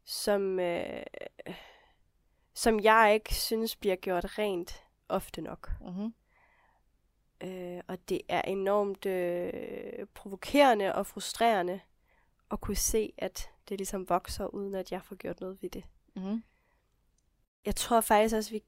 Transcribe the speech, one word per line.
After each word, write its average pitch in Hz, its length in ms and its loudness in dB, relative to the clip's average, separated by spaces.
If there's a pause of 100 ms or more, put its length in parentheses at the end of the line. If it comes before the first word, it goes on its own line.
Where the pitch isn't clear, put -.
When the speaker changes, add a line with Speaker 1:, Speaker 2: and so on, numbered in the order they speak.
Speaker 1:
som, 196 540 0
øh, 175 440 -2 (1500)
som 226 260 4
jeg 220 340 8
ikke 214 220 0
synes 226 400 0
bliver 190 200 0
gjort 185 440 -2
rent 190 440 -2 (260)
ofte - 320 -4
nok. - 300 -8 (100)
Speaker 2:
Mhm. 202 320 -6 (1300)
Speaker 1:
Øh, 180 440 -10
og 185 220 -8
det 185 180 0
er 175 140 0
enormt, 196 640 0
øh, 180 460 0 (640)
provokerende 208 840 4
og 196 120 0
frustrerende 196 720 0 (720)
at 208 100 -6
kunne 202 140 -4
se, - 420 0
at - 320 -6 (200)
det 196 80 -6
ligesom 190 320 -6
vokser, 185 360 0
uden 196 300 -6
at 185 160 -6
jeg 185 120 -6
får - 120 -18
gjort 180 260 -8
noget 190 200 -10
ved 185 80 -6
det. 190 140 -10 (320)
Speaker 2:
Mhm. 196 280 -4 (1200)
Speaker 1:
Jeg 208 100 0
tror 233 260 4
faktisk 214 340 6
også, 214 160 -2
vi 214 160 -8